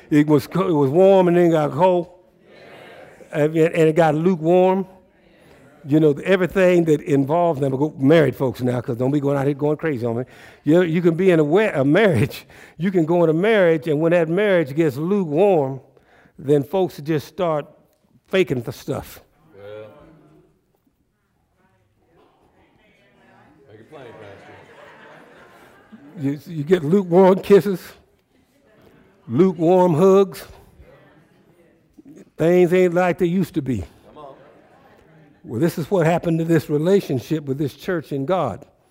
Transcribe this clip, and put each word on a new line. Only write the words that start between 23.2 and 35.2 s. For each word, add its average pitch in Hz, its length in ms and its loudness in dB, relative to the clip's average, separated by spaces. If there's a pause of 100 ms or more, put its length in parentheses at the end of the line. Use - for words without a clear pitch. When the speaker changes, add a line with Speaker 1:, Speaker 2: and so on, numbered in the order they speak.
Speaker 2:
Make 107 120 -20
it 110 100 -20
plain, 139 200 -20
Pastor. 98 440 -20 (1600)
Speaker 1:
You, 143 220 -6 (120)
you 156 120 -10
get 151 200 0
lukewarm 185 580 2
kisses, 196 520 0 (1300)
lukewarm 175 640 2
hugs. 190 540 2 (1900)
Things 175 360 2
ain't 185 200 2
like 180 260 0
they 180 80 0
used 175 260 -4
to 156 80 -4
be. 123 220 -6 (240)
Speaker 2:
Come - 100 -20
on. 147 180 -20 (1080)